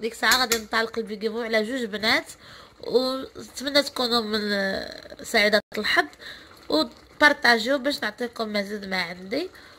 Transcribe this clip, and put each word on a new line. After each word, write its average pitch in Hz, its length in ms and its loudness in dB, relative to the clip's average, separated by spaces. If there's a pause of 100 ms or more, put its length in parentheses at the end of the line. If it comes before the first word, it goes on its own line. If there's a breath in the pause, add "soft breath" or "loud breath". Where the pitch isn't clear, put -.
ديك 220 120 -4
الساعه 240 280 2
غادي 233 180 0
نطلق 226 400 -2
الجيف 208 340 -4
اواي 233 140 -4
على 220 180 2
جوج 247 200 -4
بنات، 220 400 0 (560 loud breath)
ونتمنى 262 1000 0
تكونوا 240 380 0
من 214 200 -2 (840)
سعيده 208 380 4 (160)
الحظ 254 280 2 (600 loud breath)
وبارطاجيو 277 1120 2
باش 277 240 -2
نعطيكم 226 500 -6
مزيد 202 320 -4
ما 190 180 -2
عندي. 190 480 -6 (280 loud breath)